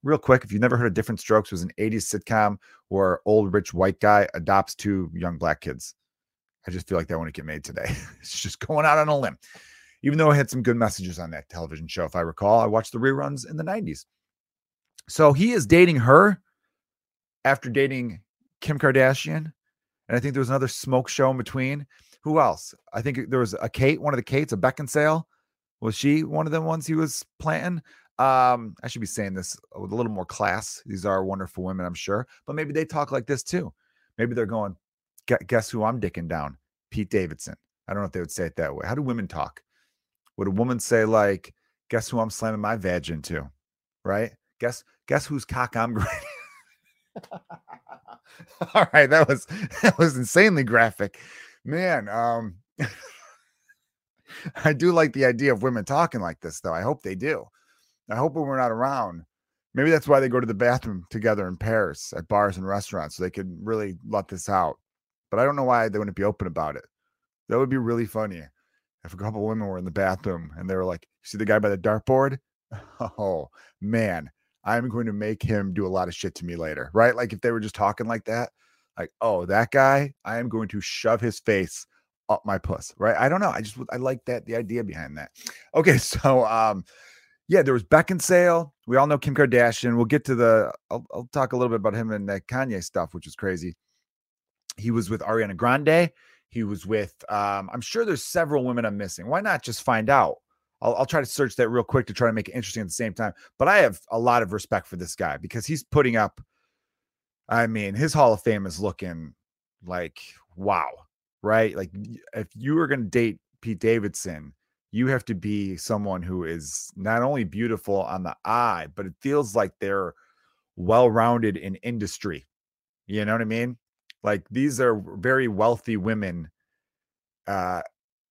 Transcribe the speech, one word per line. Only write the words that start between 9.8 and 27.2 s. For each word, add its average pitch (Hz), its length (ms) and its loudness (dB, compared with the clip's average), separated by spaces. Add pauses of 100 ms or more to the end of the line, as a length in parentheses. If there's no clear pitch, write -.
even 143 120 2
though 156 140 8
it 147 40 8
had 139 140 2
some 127 140 -4
good 117 140 2
messages 95 420 -2
on 85 120 -10
that 76 180 -14
television 80 380 -10
show, 87 180 -6
if 78 100 -6
I 87 60 -2
recall. 101 400 4
I 110 60 4
watched 110 260 0
the 120 60 -6
reruns 135 500 -2
in 156 80 -10
the 160 60 -6
nineties. 185 420 -6 (1040)
So 151 240 8
he 190 180 4
is 190 140 0
dating 170 320 8
her 156 420 8 (1040)
after 135 260 0
dating 127 520 -2 (400)
Kim 147 180 -4
Kardashian. 139 720 2 (560)
And 113 80 -2
I 123 40 2
think 135 140 -4
there 135 80 0
was 123 80 0
another 131 180 0
smoke 127 420 -2
show 135 220 2
in 131 60 -2
between. 135 480 -6 (360)
Who 151 180 0
else? 107 340 0 (200)
I 110 80 -4
think 131 280 -4
there 131 100 2
was 107 160 -2
a - 120 -4
Kate, 135 320 2
one 143 140 -2
of 127 40 -2
the 117 60 -2
Kates, 143 300 -2
a 107 40 -2
Beckinsale. 151 680 2 (560)
Was 110 140 -2
she 147 280 2
one 156 220 -2
of 156 60 -4
the 160 100 0
ones 160 260 -4
he 160 80 0
was 160 300 -2 (140)